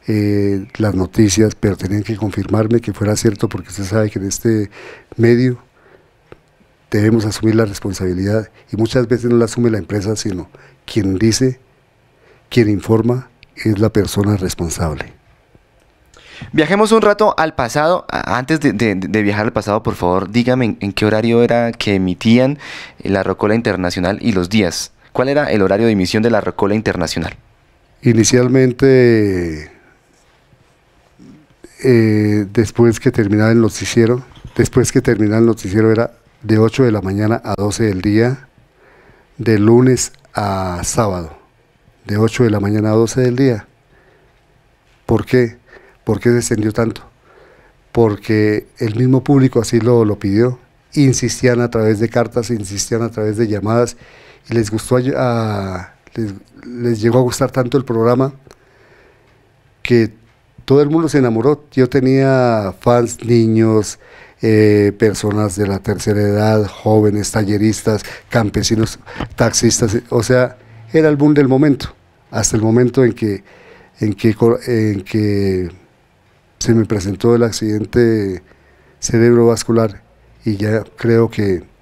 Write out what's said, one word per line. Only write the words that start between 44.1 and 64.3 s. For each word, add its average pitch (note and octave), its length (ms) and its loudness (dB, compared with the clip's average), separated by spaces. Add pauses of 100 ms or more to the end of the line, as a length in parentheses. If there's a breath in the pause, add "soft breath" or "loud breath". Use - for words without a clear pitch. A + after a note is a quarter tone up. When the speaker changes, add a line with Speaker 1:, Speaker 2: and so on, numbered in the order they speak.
Speaker 1:
¿Por G#2+ 200 0
qué? B2 380 0 (400 soft breath)
¿Por G2+ 160 -2
qué B2 100 0
se A#2+ 80 4
extendió A2 340 -2
tanto? A2+ 300 -4 (880 soft breath)
Porque G#2+ 760 0 (100)
el A2 180 -4
mismo B2+ 280 2
público C3 360 2
así A2+ 200 0
lo, A#2 260 2
lo G2+ 140 -2
pidió. A2+ 400 0 (340)
Insistían B2 680 0
a A#2+ 100 -2
través A2 280 0
de A2+ 100 -2
cartas, A#2 420 -2
insistían G2+ 500 -6
a A2+ 80 -4
través G#2+ 280 -4
de A2+ 100 0
llamadas, A2 500 -2 (500 loud breath)
y - 60 -8
les A2+ 160 0
gustó A2 280 -2
a, - 20 2 (180)
a, G#2 800 -4 (180)
les, A2 180 -6 (320)
les A#2+ 380 -4
llegó A#2 160 2
a B2+ 60 4
gustar B2 260 -2
tanto C3 300 -2
el C3 60 -6
programa B2 480 0 (1500 soft breath)
que A2+ 320 2 (520)
todo C#3+ 180 4
el D3 80 0
mundo D#3+ 180 0
se D3+ 80 0
enamoró. B2+ 540 0
Yo C3 180 2
tenía B2+ 880 2
fans, A#2+ 460 0
niños, A2 720 2 (460 loud breath)